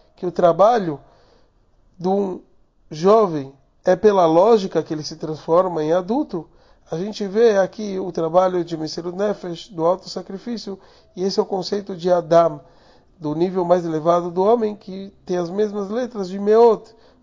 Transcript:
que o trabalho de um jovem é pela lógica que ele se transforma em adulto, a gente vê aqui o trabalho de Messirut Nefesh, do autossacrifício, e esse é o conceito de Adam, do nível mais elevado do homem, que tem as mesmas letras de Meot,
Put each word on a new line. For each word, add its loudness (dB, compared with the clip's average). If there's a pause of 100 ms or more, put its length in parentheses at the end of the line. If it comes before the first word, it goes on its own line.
(160)
que -8
o -6
trabalho 2 (960)
de -4
um -2 (500)
jovem 2 (320)
é 4
pela 4
lógica 4
que -10
ele -6
se -14
transforma -2
em 0
adulto, -4 (420)
a -6
gente -8
vê 2
aqui -2
o -8
trabalho 0
de -8
Messirut -8
Nefesh, -6
do -4
autossacrifício, -6 (360)
e -8
esse -2
é 4
o -6
conceito -6
de -2
Adam, 2 (580)
do -6
nível -2
mais 2
elevado -2
do -2
homem, 0
que -16 (120)
tem -4
as -4
mesmas -4
letras -8
de -10
Meot, 2 (280)